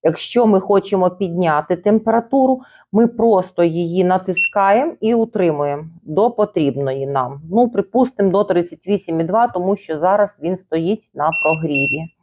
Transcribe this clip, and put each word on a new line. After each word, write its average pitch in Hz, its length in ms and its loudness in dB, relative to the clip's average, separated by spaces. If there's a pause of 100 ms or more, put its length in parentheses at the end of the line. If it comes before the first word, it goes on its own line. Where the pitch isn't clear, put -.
Якщо 220 440 0
ми 196 120 4
хочемо 196 500 0
підняти 170 640 -2
температуру, 226 840 0 (300)
ми 226 160 4
просто 214 560 2
її 170 400 0
натискаємо 190 960 0
і 220 140 0
утримуємо 160 720 0 (200)
до 190 280 0
потрібної 139 760 -2
нам. 139 340 -4 (100)
Ну, 240 180 2
припустимо, 240 640 0
до 202 120 2
тридцять 180 440 -4
вісім 180 320 -2
і 165 40 0
два, 214 240 0
тому 202 300 -2
що 160 220 -8
зараз 196 300 2 (120)
він 175 160 -4
стоїть 165 560 -4
на 147 160 -2 (140)
прогріві. 156 600 -2 (180)